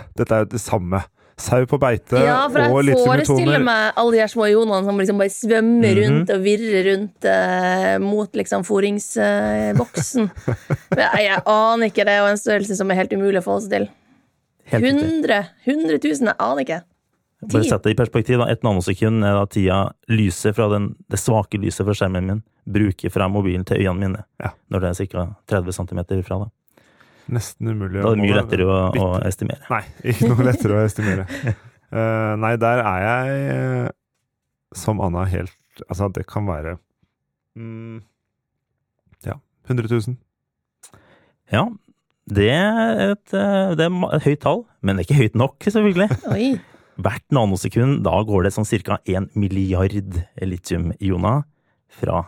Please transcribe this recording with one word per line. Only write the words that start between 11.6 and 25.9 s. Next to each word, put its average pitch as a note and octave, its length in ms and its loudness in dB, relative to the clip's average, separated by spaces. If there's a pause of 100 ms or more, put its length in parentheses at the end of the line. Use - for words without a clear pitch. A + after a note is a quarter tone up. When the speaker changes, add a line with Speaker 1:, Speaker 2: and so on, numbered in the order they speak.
Speaker 2:
ikke, G3+ 160 0
det - 40 -2
er G3+ 100 4
jo G3+ 120 4
en G#3 60 0
størrelse G#3 400 -2
som F#3+ 140 0
er F3+ 40 2
helt F#3+ 160 0
umulig G3 300 0
å - 20 -2
få G3+ 180 -2
seg G3+ 100 -10
til. G3+ 180 0 (800)
Speaker 3:
Helt A2+ 160 2
riktig. C#4 180 4
Speaker 2:
Hundre, D4+ 480 0 (160)
hundre D4+ 340 0
tusen, C#4 280 0
jeg G#3 120 0
aner B3 260 0
ikke. E3+ 160 -6 (680)
Speaker 3:
Bare A2 120 4
Speaker 2:
Ti. D4+ 60 2
Speaker 3:
sett G#2 140 0
det A2 140 2
i B2+ 60 4
perspektiv, A#2+ 340 0
da. A#2+ 140 2
Et A#2 100 -4
nanosekund A2 640 0
er G2+ 80 4
da G2+ 120 2
tida F#2+ 480 0 (160)
lyset G#2+ 460 2
fra G#2+ 140 2
den, G#2 260 -2 (140)
det G2+ 80 -4
svake G#2+ 420 0
lyset G2+ 280 -4
fra G#2 60 2
skjermen F#2+ 340 -2
min G#2 160 -4 (260)
bruker G#2 420 0
fra G2 160 0
mobilen F#2 380 -2
til - 160 0
øynene F#2 180 0
mine. F#2+ 240 -4 (160)
Speaker 1:
Ja. - 120 -6 (180)
Speaker 3:
Når F#2+ 120 -2
det F#2 100 -2
er F2 160 -6
cirka F2+ 280 -6 (120)
tredve F#2 260 -2
centimeter F2+ 480 -6